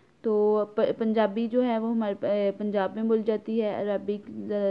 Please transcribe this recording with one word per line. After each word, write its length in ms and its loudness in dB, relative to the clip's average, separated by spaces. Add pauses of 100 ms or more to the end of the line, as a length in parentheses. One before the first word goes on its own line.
(240)
तो 400 4
प-, 360 0
पंजाबी 480 0
जो 140 2
है 160 0
वो 100 -2
हमारे 260 0
प-, 400 0
अ, 40 -18
पंजाब 380 -2
में 120 -2
बोली 140 4
जाती 360 -2
है, 260 -2
अरबिक 400 -4 (460)